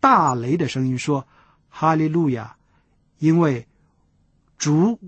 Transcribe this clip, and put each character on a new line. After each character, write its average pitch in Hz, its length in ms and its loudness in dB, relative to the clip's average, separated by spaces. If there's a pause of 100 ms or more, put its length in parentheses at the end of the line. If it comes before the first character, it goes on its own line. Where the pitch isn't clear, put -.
大 185 340 4
雷 120 220 -2
的 156 100 -2
声 131 200 -4
音， 127 100 -2
说， 139 280 -4 (440)
哈 160 260 0
利 156 140 0
路 160 200 0
亚， 113 280 -8 (640)
因 160 200 2
为 139 280 0 (920)
主 165 500 0